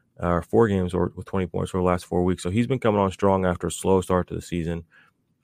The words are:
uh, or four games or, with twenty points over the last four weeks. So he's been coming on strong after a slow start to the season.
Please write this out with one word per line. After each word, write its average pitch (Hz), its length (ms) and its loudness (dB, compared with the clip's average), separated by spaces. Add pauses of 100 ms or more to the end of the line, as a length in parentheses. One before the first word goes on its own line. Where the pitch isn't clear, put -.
(220)
uh, 87 60 -2
or 85 160 2
four 113 240 4
games 92 260 0
or, 90 220 -2
with 90 100 -14
twenty 92 220 -4
points 92 260 -6
over 92 80 -2
the 90 60 2
last 87 180 0
four 90 180 0
weeks. 90 200 0
So 87 80 -4
he's 117 160 0
been 131 100 -2
coming 107 240 2
on 95 100 2
strong 95 320 2
after 90 220 0
a 82 60 -4
slow 95 300 2
start 90 260 0
to 85 80 -10
the 85 80 -6
season. 85 400 -6 (600)